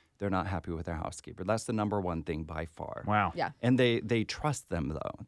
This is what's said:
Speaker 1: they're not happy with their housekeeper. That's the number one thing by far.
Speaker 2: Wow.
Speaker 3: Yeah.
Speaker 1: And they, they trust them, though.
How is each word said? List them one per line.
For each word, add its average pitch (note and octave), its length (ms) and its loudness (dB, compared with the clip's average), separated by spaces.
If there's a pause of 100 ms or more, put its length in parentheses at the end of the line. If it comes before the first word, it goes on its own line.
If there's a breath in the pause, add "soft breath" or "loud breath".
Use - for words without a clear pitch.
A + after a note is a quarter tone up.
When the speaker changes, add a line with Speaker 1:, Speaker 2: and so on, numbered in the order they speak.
(180 soft breath)
Speaker 1:
they're G2+ 120 0
not F#2 160 2
happy F2 240 -4
with E2 160 -4
their E2+ 80 -2
housekeeper. - 480 -8
That's G#2+ 220 0
the B2 80 -2
number G#2 280 2
one E2+ 220 0
thing D#2 220 -4
by D#2+ 220 -6
far. - 420 -10
Speaker 2:
Wow. G#2 260 4
Speaker 3:
Yeah. D3+ 160 -2 (100)
Speaker 1:
And B2+ 160 6
they, A#2+ 240 6
they A#2+ 220 2
trust - 460 -4
them, D#2+ 220 -2
though. - 380 -6